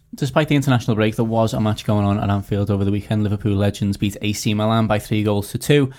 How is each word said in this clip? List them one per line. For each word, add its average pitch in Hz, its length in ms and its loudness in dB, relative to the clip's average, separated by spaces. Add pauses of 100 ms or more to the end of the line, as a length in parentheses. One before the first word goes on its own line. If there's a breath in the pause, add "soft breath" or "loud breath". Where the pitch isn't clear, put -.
(140)
despite 147 340 0
the 147 80 2
international 127 380 2
break, 107 220 0
there 120 100 0
was 113 260 0
a 110 80 -4
match 107 240 0
going 104 220 2
on 101 120 2
at 110 120 -2
Anfield 101 400 -2
over 98 120 0
the 98 100 0
weekend. 104 320 -2
Liverpool 101 300 0
legends 101 440 0
beat 101 240 -2
A 104 100 -2
C 107 220 -2
Milan 110 320 2
by 104 120 0
three 107 240 -2
goals 104 280 0
to 127 80 -6
two. 139 400 2